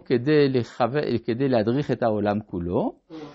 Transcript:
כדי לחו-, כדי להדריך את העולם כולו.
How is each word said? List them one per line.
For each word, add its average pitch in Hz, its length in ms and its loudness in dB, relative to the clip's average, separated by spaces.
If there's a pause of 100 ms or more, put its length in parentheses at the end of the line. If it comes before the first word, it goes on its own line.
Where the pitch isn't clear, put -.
כדי 143 440 4
לחו-, 120 760 -2
כדי 127 220 0
להדריך 123 440 2
את 123 120 -4
העולם 104 420 0
כולו. 98 460 -4 (440)